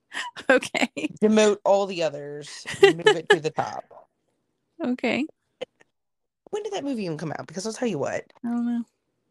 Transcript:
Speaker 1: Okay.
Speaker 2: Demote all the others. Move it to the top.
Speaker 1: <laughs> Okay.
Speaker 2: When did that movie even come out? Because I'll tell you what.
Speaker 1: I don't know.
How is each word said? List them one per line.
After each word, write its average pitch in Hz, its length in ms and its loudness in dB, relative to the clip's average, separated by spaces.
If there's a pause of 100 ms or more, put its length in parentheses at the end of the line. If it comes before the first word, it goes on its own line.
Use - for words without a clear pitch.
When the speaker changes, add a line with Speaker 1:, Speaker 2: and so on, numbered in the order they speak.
(500)
Speaker 1:
Okay. 262 720 0
Speaker 2:
Demote 214 420 6
all 196 220 4
the 185 180 -6
others. 147 640 -8 (160)
Move 381 340 6
it 160 140 -2
to 170 100 6
the 147 120 -2
top. - 580 -8 (680)
Speaker 1:
<laughs> 330 40 -6
Okay. 247 440 -2 (1200)
Speaker 2:
When 415 120 -2
did 403 100 -6
that 370 100 -4
movie 240 220 -4
even 160 120 -4
come 156 140 -6
out? - 160 -8
Because 180 180 -10
I'll 220 80 -6
tell 247 140 -4
you 175 120 -2
what. - 320 -4 (120)
Speaker 1:
I 240 60 -6
don't 240 160 0
know. 240 180 -2 (480)